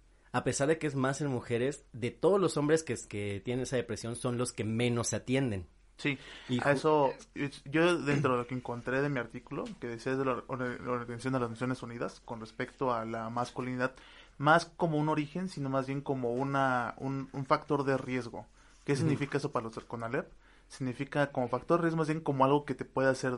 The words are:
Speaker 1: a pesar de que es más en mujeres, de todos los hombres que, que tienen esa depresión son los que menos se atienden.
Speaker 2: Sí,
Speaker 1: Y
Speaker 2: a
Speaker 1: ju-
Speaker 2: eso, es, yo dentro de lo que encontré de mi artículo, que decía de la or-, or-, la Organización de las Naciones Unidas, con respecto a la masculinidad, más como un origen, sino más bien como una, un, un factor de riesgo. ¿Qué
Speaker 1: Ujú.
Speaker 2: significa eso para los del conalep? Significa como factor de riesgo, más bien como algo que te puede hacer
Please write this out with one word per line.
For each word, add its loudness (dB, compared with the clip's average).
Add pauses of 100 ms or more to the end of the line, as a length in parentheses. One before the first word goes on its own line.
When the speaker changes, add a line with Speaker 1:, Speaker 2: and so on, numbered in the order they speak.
(320)
Speaker 1:
a 0
pesar 2
de 4
que -4
es -2
más 0
en 0
mujeres, -2
de -4
todos 4
los 2
hombres 4
que, -2 (140)
que -4
tienen -2
esa -6
depresión -4
son -4
los -2
que -6
menos 2
se -2
atienden. 0 (300)
Speaker 2:
Sí, -2 (300)
Speaker 1:
Y 2
Speaker 2:
a 0
Speaker 1:
ju- 6
Speaker 2:
eso, 4 (200)
es, -6
yo 4
dentro 2
de 2
lo -2
que -6
encontré -2
de 0
mi -2
artículo, -8 (160)
que -8
decía -4
de 0
la 2
or-, -6
or-, -4
la -2
Organización -4
de 2
las 0
Naciones -4
Unidas, -8
con -10
respecto -2
a -2
la -4
masculinidad, -2 (460)
más 6
como 0
un 2
origen, -2
sino -6
más 0
bien -4
como -2
una, 0
un, -4
un -6
factor 2
de 2
riesgo. -6 (380)
¿Qué 0
Speaker 1:
Ujú. 2
Speaker 2:
significa 2
eso -2
para -2
los -8
del -10
conalep? -4 (400)
Significa -2
como 0
factor 2
de 0
riesgo, 2
más 2
bien 0
como 2
algo 6
que -4
te -6
puede 2
hacer 0